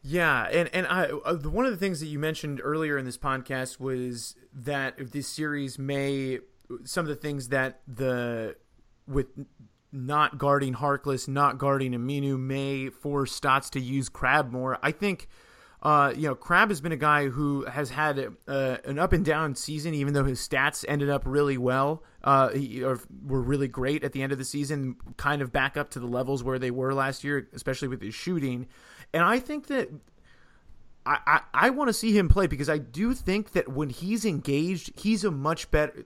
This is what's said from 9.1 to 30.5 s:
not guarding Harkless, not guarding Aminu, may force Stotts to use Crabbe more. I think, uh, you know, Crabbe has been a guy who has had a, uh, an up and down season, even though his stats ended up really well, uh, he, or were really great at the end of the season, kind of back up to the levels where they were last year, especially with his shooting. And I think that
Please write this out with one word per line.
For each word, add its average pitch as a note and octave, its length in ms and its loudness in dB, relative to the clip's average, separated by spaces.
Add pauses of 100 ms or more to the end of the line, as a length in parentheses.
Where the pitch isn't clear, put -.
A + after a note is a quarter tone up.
not C#3+ 480 0
guarding C#3 340 4
Harkless, C#3 540 0
not C3+ 320 4
guarding C3+ 320 2
Aminu, C3+ 480 -2
may C3+ 500 -2
force C#3+ 420 -2
Stotts C3+ 400 2
to C#3 80 -4
use C3 300 -2
Crabbe C3 420 2
more. B2+ 300 -4
I C#3+ 100 2
think, G3+ 360 -2 (560)
uh, C#3+ 320 6
you D3+ 120 -2
know, C3 80 0
Crabbe F#3+ 340 4
has F3+ 100 -2
been D#3+ 140 -4
a D3+ 40 -2
guy D3 300 4
who C#3 380 -2
has C3+ 240 -4
had D3 280 0
a, B2+ 160 -4 (140)
uh, C3+ 380 0
an C#3 120 -4
up F#3 160 2
and F3+ 100 6
down D#3 300 2
season, D#3 400 -6
even C#3+ 200 0
though C#3 100 4
his C3 160 0
stats C#3 480 0
ended C#3+ 220 0
up C#3 160 0
really C#3 320 2
well, C3+ 460 0 (200)
uh, C3+ 260 6
he, B2+ 340 -4
or B2+ 160 0 (260)
were C3 160 0
really C3+ 260 0
great C3+ 360 -2
at C#3 100 -4
the C3+ 100 -4
end C3+ 80 -2
of C#3 60 -2
the C3 80 -6
season, C#3 500 -4 (220)
kind D3 240 0
of B2 100 -6
back C#3 240 0
up D#3 160 -4
to - 80 -12
the A#2+ 80 -8
levels B2+ 340 -2
where B2+ 160 -2
they B2 140 -2
were C3 220 -2
last C3+ 300 -2
year, C#3+ 300 -4
especially C3 360 -4
with B2 120 -8
his G#2 140 -8
shooting. C3+ 500 -2 (480)
And E3 100 4
I A3 160 4
think D4 280 -8
that C4+ 220 -2 (1160)